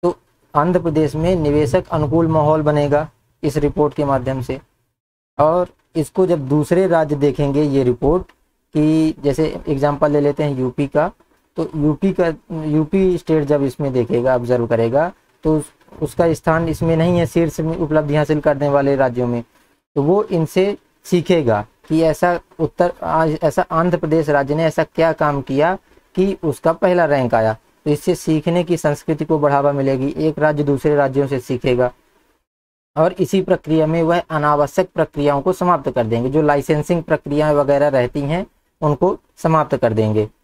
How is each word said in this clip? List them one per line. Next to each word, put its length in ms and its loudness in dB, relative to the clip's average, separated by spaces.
तो 120 -2
आंध्र 280 0
प्रदेश 340 -2
में 200 0
निवेशक 520 0
अनुकूल 400 0
माहौल 340 2
बनेगा 480 0
इस 140 -2
रिपोर्ट 360 0
के 120 -2
माध्यम 360 -2
से। 180 -8
और 320 2
इसको 320 0
जब 220 0
दूसरे 380 2
राज्य 280 0
देखेंगे 480 0
ये 200 0
रिपोर्ट, 480 0
कि 440 2
जैसे 280 0
एग्जांपल 440 0
ले 100 2
लेते 220 0
हैं 140 -2
यूपी 300 -2
का, 240 0
तो 180 -4
यूपी 380 0
का, 140 0
यूपी 520 0
स्टेट 260 0
जब 200 0
इसमें 300 -4
देखेगा, 420 0
ऑब्जर्व 320 0
करेगा, 440 0
तो 140 2
उस, 140 -6
उसका 320 0
स्थान 360 0
इसमें 280 0
नहीं 220 2
है 60 2
शीर्ष 340 -2
में 180 -2
उपलब्धि 380 0
हासिल 260 0
करने 280 0
वाले 260 2
राज्यों 320 0
में, 160 -4
तो 80 0
वो 200 2
इनसे 540 -2
सीखेगा 600 0
कि 140 0
ऐसा 380 0
उत्तर, 320 0
आज 400 0
ऐसा 180 0
आंध्र 360 0
प्रदेश 320 0
राज्य 260 2
ने 100 0
ऐसा 200 0
क्या 280 0
काम 280 0
किया 340 0
कि 280 0
उसका 300 0
पहला 320 2
रैंक 300 0
आया। 180 2
तो 380 -10
इससे 240 0
सीखने 480 0
की 140 -2
संस्कृति 480 -2
को 140 0
बढ़ावा 320 2
मिलेगी, 380 0
एक 300 -2
राज्य 240 0
दूसरे 320 0
राज्यों 320 0
से 120 -4
सीखेगा 520 -2
और 180 0
इसी 280 0
प्रक्रिया 460 0
में 160 0
वह 180 2
अनावश्यक 680 0
प्रक्रियाओं 520 -2
को 120 -2
समाप्त 380 -2
कर 140 -2
देंगे, 240 -2
जो 120 0
लाइसेंसिंग 600 0
प्रक्रियाएं 500 -2
वगैरह 340 2
रहती 340 0
हैं 240 -4
उनको 360 0
समाप्त 400 0
कर 160 0
देंगे। 360 0